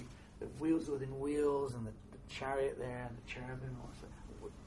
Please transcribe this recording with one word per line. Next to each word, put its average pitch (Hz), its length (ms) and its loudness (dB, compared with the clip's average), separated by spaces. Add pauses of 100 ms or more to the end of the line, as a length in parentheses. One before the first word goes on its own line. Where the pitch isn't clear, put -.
(400)
the 110 80 -4 (120)
wheels 156 300 6
within 135 300 0
wheels 143 540 4
and 117 120 -2
the, 110 60 -4 (200)
the - 220 -10
chariot 139 440 2
there 123 300 -2
and 117 100 -4
the - 140 -10
cherubim, 127 500 -4
or 123 80 -8 (100)
so, - 80 -10 (600)